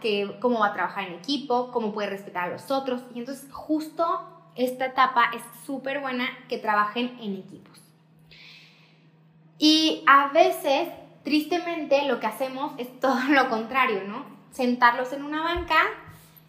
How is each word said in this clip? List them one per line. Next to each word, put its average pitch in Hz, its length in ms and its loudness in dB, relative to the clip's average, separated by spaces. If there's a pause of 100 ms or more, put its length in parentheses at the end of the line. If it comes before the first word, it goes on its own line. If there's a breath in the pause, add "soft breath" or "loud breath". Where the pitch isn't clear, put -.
que, 202 400 -2
cómo 240 200 2
va 208 80 4
a 202 60 -2
trabajar 190 340 -4
en 175 60 -10
equipo, 247 580 -2
cómo 220 200 -2
puede 208 160 -4
respetar 196 360 -8
a 175 80 -6
los - 180 -10
otros. 269 320 -2 (140)
Y - 20 -8
entonces 240 320 -12
justo - 800 -2 (240)
esta 247 320 -2
etapa 254 480 4
es 233 80 -10 (220)
súper 277 360 -6
buena 254 280 -4 (200)
que 240 100 -4
trabajen 226 640 0
en 202 160 -6
equipos. - 440 -18 (1800 loud breath)
Y 311 480 4
a 277 220 8
veces, 320 600 2 (340)
tristemente, 302 840 0
lo 240 140 0
que 226 60 -4
hacemos 262 520 -4
es 247 220 -12
todo 262 240 2
<laughs> 269 60 0
lo 262 180 6
contrario, 226 580 0
¿no? 226 180 -10 (260)
Sentarlos 247 640 2
en 277 100 -8
una 302 200 -4
banca, 339 340 0 (720 loud breath)